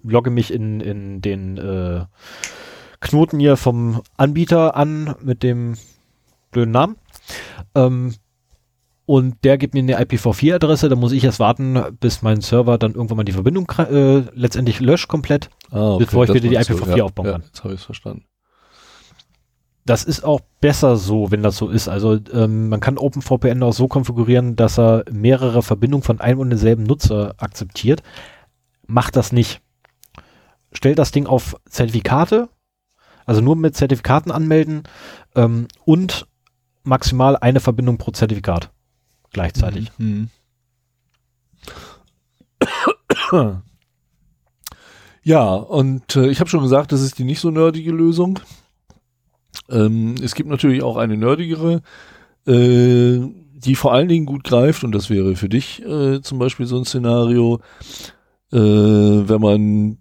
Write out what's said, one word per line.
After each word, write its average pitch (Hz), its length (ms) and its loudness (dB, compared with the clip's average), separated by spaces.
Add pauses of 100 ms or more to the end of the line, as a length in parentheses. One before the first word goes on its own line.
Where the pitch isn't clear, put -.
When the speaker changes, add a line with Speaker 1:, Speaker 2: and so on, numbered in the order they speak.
Speaker 1:
logge 120 260 0
mich 120 240 -2
in, 110 280 -6
in 98 400 -10
den, 95 360 -6
äh, 90 480 -6 (960)
Knoten 151 400 0
hier 143 160 4
vom 117 460 -2 (160)
Anbieter 160 580 2
an 151 460 -2
mit 123 220 -4
dem 120 320 -4 (760)
blöden 117 200 0
Namen. 160 260 0 (760)
Ähm, 127 420 0 (920)
und 131 300 2 (100)
der 139 120 6
gibt 139 180 -6
mir 135 40 2
eine 127 220 0
I - 40 2
P 123 120 -2
v 113 160 0
vier 160 220 2
Adresse, 156 340 2
dann 127 100 2
muss 123 140 0
ich 127 100 0
erst 127 160 0
warten, 127 420 0 (200)
bis 117 200 -2
mein 110 200 0
Server 120 360 2
dann 110 180 -2
irgendwann 113 220 -4
mal 107 60 -2
die 101 80 -4
Verbindung 135 340 0
kra-, - 240 -2
äh, 139 440 4
letztendlich 120 480 -2
löscht 139 260 2
komplett, 143 420 -2 (200)
Speaker 2:
Ah, 104 220 0
okay, 95 120 2
Speaker 1:
bevor 123 200 2
ich 117 40 4
Speaker 2:
das - 80 2
Speaker 1:
wieder 120 140 2
die 123 60 2
Speaker 2:
meinst 117 140 0
du. 117 40 0
Speaker 1:
I 85 40 0
P 92 60 -4
v - 40 -4
vier 90 100 2
Speaker 2:
Ja, 113 80 2
Speaker 1:
aufbauen 98 220 -6
Speaker 2:
ja, 101 60 -2
Speaker 1:
kann. 85 120 -8
Speaker 2:
jetzt - 180 -20
hab 98 80 -10
ich's 95 140 -14
verstanden. 107 400 -16 (1600)
Speaker 1:
Das 117 200 0
ist 143 200 -6
auch 143 180 0 (200)
besser 143 340 4
so, 104 360 -2
wenn 104 100 0
das 101 160 0
so 107 100 -4
ist. 104 200 -2
Also, 107 320 0 (140)
ähm, 110 360 0
man 107 100 -2
kann 135 200 -2
Open 139 240 -4
V 127 160 0
P 131 100 0
N 127 140 0
auch 120 100 2
so 127 140 0
konfigurieren, 120 680 0
dass 113 220 2
er 113 340 4
mehrere 120 520 2
Verbindungen 123 400 0
von - 180 -2
einem 127 180 0
und 131 120 -2
demselben 113 320 2
Nutzer 104 560 0
akzeptiert. 110 640 -4 (840)
Macht 120 300 -2
das - 160 0
nicht. 120 300 0 (1120)
Stellt 139 280 0
das 123 120 0
Ding 143 140 -2
auf - 300 -2 (120)
Zertifikate, 131 800 0 (800)
also 110 160 2
nur 139 140 4
mit 160 200 0
Zertifikaten 139 560 0
anmelden, 156 520 0 (520)
ähm, 117 320 2 (160)
und 180 440 0 (560)
maximal 131 520 2
eine 127 240 2
Verbindung 120 380 0
pro - 140 -8
Zertifikat 101 580 -4 (640)
gleichzeitig. 101 640 -4
Speaker 2:
Mhm. 110 320 -6 (3000)
Mhm. 107 300 0
<coughs> - 0 - (1600)
Ja, 139 300 2
und, 131 600 -4
äh, 135 140 4
ich 135 100 -2
hab 170 100 0
schon 160 140 0
gesagt, 135 280 2
das 135 100 0
ist 131 180 -6
die 127 40 -4
nicht 135 160 -4
so 165 120 -2
nerdige 160 400 0
Lösung. 165 480 0 (1300)
Ähm, 113 540 0
es 123 100 -6
gibt 151 160 -8
natürlich 135 320 0
auch 117 160 -4
eine 113 180 -2
nerdigere, 160 640 -2 (680)
äh, 123 720 4 (340)
die 131 220 -2
vor 127 180 0
allen 143 140 2
Dingen 165 180 2
gut 139 180 -8
greift, 131 400 2
und 113 100 -4
das 101 160 -4
wäre 95 260 0
für 95 140 -6
dich, 135 360 -4
äh, 139 360 -2
zum 135 180 -10
Beispiel 127 260 -4
so 123 120 -4
ein 127 80 -6
Szenario, 120 720 0 (920)
äh, 127 60 0
wenn 104 840 4
man 107 600 2